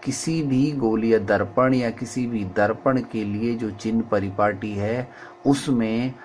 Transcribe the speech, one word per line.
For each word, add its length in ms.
किसी 400
भी 280
गोलीय 480
दर्पण 540
या 160
किसी 380
भी 180
दर्पण 560
के 120
लिए 320
जो 160
चिन्ह 400
परिपाटी 600
है 360
उसमें 680